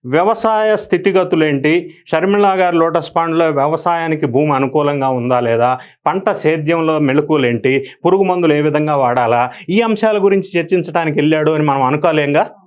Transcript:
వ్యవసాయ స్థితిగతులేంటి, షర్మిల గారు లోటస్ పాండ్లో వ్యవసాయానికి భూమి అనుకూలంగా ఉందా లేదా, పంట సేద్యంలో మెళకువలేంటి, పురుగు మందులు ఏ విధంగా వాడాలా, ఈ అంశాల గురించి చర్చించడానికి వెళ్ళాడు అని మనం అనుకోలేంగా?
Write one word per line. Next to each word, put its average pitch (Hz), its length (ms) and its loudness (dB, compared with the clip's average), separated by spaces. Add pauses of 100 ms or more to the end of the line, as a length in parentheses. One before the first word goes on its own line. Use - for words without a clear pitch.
వ్యవసాయ 214 720 0
స్థితిగతులేంటి, 175 1120 0 (200)
షర్మిల 196 440 2
గారు 180 220 0
లోటస్ 165 400 0
పాండ్లో 165 340 0
వ్యవసాయానికి 156 760 -2
భూమి 143 280 0
అనుకూలంగా 139 540 0
ఉందా 123 320 0
లేదా, 120 380 0 (280)
పంట 190 240 0
సేద్యంలో 156 680 0
మెళకువలేంటి, 135 880 0 (200)
పురుగు 185 160 2
మందులు 180 320 2
ఏ 147 60 0
విధంగా 151 360 0
వాడాలా, 123 540 0 (180)
ఈ 190 120 0
అంశాల 220 380 0
గురించి 190 420 0
చర్చించడానికి 165 600 -2
వెళ్ళాడు 156 300 2
అని 151 140 0
మనం 139 180 0
అనుకోలేంగా? 147 680 0 (160)